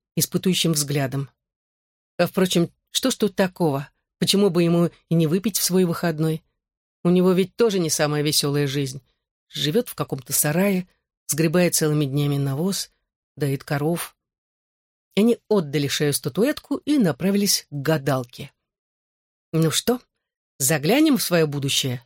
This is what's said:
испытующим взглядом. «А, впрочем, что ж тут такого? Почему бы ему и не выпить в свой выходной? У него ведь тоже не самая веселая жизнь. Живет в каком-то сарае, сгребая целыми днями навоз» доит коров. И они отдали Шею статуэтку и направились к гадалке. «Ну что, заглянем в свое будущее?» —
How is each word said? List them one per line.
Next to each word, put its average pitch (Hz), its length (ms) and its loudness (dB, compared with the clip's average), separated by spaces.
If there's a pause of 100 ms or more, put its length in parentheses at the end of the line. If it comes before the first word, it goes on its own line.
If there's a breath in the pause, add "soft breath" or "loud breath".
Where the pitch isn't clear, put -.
(160)
испытующим 175 560 0
взглядом. 139 580 -4 (880)
«А, 175 80 2
впрочем, 180 440 0 (200)
что - 200 -2
ж - 60 -4
тут 208 180 -2
такого? 160 540 -2 (300)
Почему 196 320 2
бы 175 120 0
ему 170 280 2 (180 soft breath)
и 170 60 0
не 165 120 4
выпить 185 320 -2
в - 40 -2
свой 185 220 2
выходной? 160 600 -2 (580)
У 175 80 2
него 180 220 4
ведь 185 240 0
тоже 214 220 2
не 160 120 0
самая 151 320 0
веселая 147 440 0
жизнь. 135 360 -4 (460)
Живет 151 400 -2
в - 60 -14
каком-то 147 380 -8
сарае, 180 540 0 (400)
сгребая 165 440 2
целыми 151 340 0
днями 143 320 -2
навоз» 143 540 -4 (460)
доит 139 280 -4
коров. 151 520 -4 (1000)
И 190 40 2
они 226 180 4 (100)
отдали 147 400 0
Шею 147 240 0
статуэтку - 640 -2
и 294 220 0
направились 196 720 0
к 147 40 -14
гадалке. 135 800 -4 (1000)
«Ну 160 180 2
что, 247 300 -2 (580)
заглянем 226 580 2
в 175 60 -2
свое 165 240 2
будущее?» — 139 600 -4